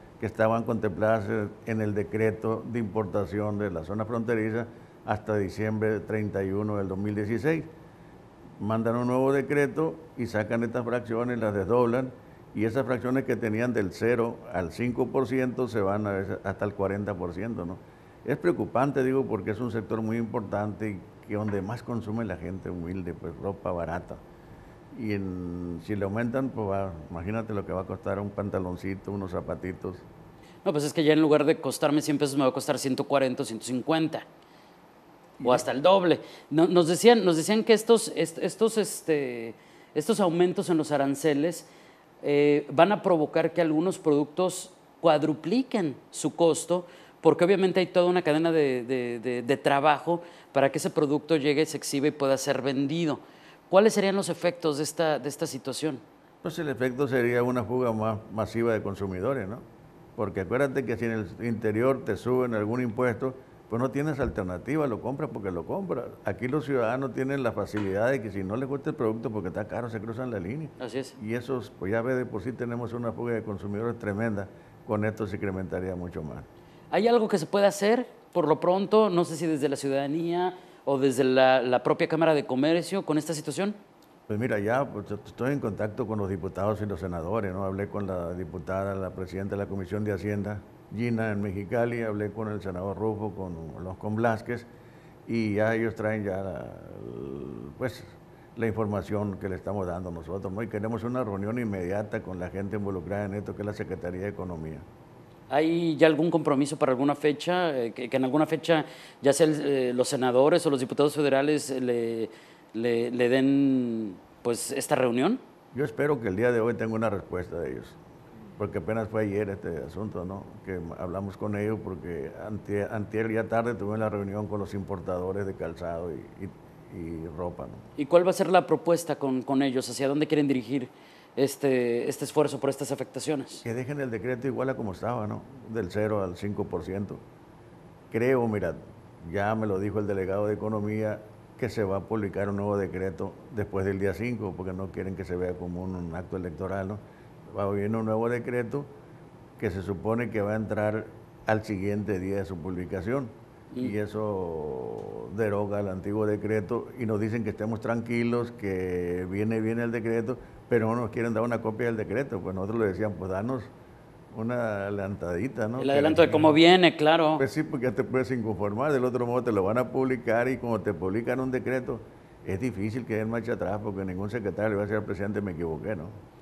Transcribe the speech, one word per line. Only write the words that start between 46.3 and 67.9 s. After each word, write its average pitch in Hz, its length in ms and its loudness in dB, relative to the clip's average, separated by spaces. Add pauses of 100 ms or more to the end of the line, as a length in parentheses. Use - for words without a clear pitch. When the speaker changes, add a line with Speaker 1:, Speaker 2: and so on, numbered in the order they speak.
Speaker 2:
costo, 170 520 4 (340)
porque 160 220 8
obviamente 185 360 6
hay 175 80 4
toda 175 200 4
una 180 160 4
cadena 160 280 4
de, 135 320 4
de, 120 360 -2
de, 123 240 -2
de 131 140 2
trabajo 147 640 2 (300)
para 135 200 4
que 160 80 -4
ese 185 100 -2
producto 151 460 2
llegue, 147 300 4
se 151 120 -8
exhiba 139 300 0
y 147 40 4
pueda 135 260 2
ser 143 240 0
vendido. 143 580 0 (500)
¿Cuáles 208 240 8
serían 196 220 2
los 196 140 0
efectos 170 480 0
de 151 60 0
esta, 151 360 0
de 135 100 -6
esta 151 160 -4
situación? 135 540 -6 (420)
Speaker 1:
Pues 156 160 -6
el 156 120 -2
efecto 127 380 0
sería 120 360 2
una 123 200 2
fuga 123 280 0
más 110 260 0 (160)
masiva 113 400 0
de 104 80 0
consumidores, 98 640 -4
¿no? 107 120 -10 (560)
Porque 101 260 -2
acuérdate 131 440 0
que 113 120 -2
si 117 80 -2
en 113 60 0
el 110 340 -4
interior 113 600 0
te 104 100 0
suben 123 400 0
algún 110 260 0
impuesto, 123 520 0 (360)
pues 117 120 -2
no 131 80 0
tienes 139 300 -2
alternativa, 107 640 -2
lo 107 160 -2
compras 135 320 -4
porque 98 160 -4
lo 87 160 -4
compras. 139 400 -4 (180)
Aquí 104 240 -4
los 143 180 -2
ciudadanos 127 500 0
tienen 135 260 -2
la 117 100 0
facilidad 101 600 0